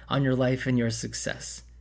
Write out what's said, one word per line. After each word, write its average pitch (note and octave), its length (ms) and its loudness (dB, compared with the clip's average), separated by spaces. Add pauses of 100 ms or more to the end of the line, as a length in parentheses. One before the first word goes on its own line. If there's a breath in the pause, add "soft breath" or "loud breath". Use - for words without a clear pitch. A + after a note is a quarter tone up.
on C#3 120 2
your C3 140 4
life B2+ 320 2
and B2+ 100 2
your A#2 120 2
success. - 760 -6 (180)